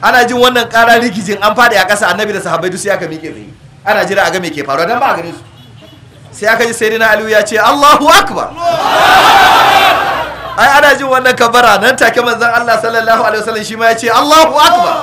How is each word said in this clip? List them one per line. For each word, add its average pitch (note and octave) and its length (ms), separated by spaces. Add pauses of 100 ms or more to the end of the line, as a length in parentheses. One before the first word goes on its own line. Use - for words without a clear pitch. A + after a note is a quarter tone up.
Ana A#3+ 220
jin B3 120
wannan B3 320
ƙara A#3 300
rigijin G#3 420
an G#3+ 140
faɗi A#3+ 220
a F#3 80
ƙasa, G#3 240
Annabi G#3 240
da G3 80
sahabbai E3 300
duk F#3 80
sai G3 160
aka F3+ 120
miƙe D#3+ 220
tsaye. G#2 200 (360)
Ana G#3 200
jira G3 220
a E3+ 40
ga F#3 80
me F3 100
ke D3 140
faruwa, C#3 240
dan A#3+ 120
ba B3+ 140
a - 40
gare E3+ 160
su. - 80 (920)
Sai - 160
aka A3+ 180
ji A3+ 80
Sayyidina A3 360
Aliyu G#3+ 200
ya G#3+ 140
ce, G#3+ 140
"Allahu C#4+ 500
Akbar." E4 460 (2000)
Ai, C4+ 200
ana D4 180
jin C4+ 120
wannan B3+ 280
kabbara, A#3 460
nan B3 160
take A#3 240
manzon A#3 320
Allah A#3 280
sallallahu A3+ 440
alaihi G#3+ 160
wasallam A3 240
shi A3 100
ma A3+ 140
ya A3+ 80
ce, A#3 120
"Allahu D4 440
Akbar." E4+ 500